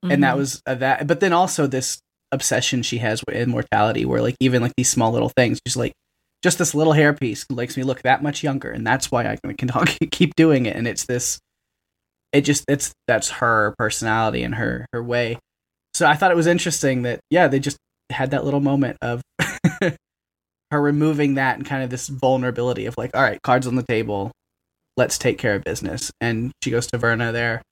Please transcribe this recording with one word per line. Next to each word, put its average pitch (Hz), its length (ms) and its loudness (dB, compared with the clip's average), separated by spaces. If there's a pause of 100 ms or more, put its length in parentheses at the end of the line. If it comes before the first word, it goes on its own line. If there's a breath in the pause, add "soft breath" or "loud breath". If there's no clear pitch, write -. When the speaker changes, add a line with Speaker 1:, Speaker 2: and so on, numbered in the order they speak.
Speaker 1:
And 143 200 2
that 135 100 6
Speaker 2:
Mm-hmm. 131 60 0
Speaker 1:
was, 139 280 -4
uh, 131 100 -2
that. 131 300 0
But 160 140 2
then 190 120 4
also 175 340 2
this 131 320 -4 (340)
obsession 123 500 0
she 120 160 -4
has 110 280 0
with - 100 -6
immortality, 113 680 0
where, 123 180 0
like, 120 160 0
even, 127 240 2
like, 120 140 -2
these 127 120 2
small 113 240 2
little 117 180 0
things, 117 360 2
she's 131 100 -4
like, 123 160 -2 (500)
"Just 180 160 2
this 165 160 0
little 156 200 4
hairpiece 147 560 2
makes 123 260 -4
me 131 60 -4
look 131 200 -2
that 127 200 2
much 143 200 -2
younger, 135 280 -4
and 113 160 -6
that's 123 240 0
why 120 160 0
I 107 100 -4
can, 98 200 -10
can 127 120 -4 (180)
<laughs> - 240 -2
keep 156 260 0
doing 151 300 4
it." 101 100 -4
And 117 100 -4
it's 101 200 -6
this, 123 320 -4 (960)
it 143 100 4
just, 143 260 0
it's, 143 240 -2 (160)
that's 113 220 0
her 110 480 2
personality 113 640 0
and 120 120 -4
her, 120 380 -4
her 120 100 -6
way. 120 360 -2 (560)
So 175 120 2
I 147 100 6
thought 185 140 4
it 175 60 4
was 165 100 4
interesting 156 560 0
that, 123 180 -4 (100)
yeah, 165 180 6
they 135 120 2
just 143 180 -6 (320)
had 131 200 -4
that 139 140 -2
little 143 160 0
moment 139 420 0
of 120 180 -4 (180)
<laughs> - 420 -2 (880)
her 151 100 0
removing 147 540 2
that 135 240 2
and 139 80 -8
kind 135 160 -4
of 123 80 -4
this 127 180 -8
vulnerability 123 800 0
of, 117 100 -8
like, 117 180 -6
"All 135 80 2
right, 107 200 0
cards 127 240 2
on 120 80 -2
the 127 80 0
table, 110 480 -2 (680)
let's - 220 0
take 117 200 0
care 107 180 0
of - 80 -6
business." - 460 -6 (100)
And 117 320 -2 (100)
she 131 80 -4
goes 120 180 -2
to 123 100 -4
Verna 117 340 0
there. 117 400 -2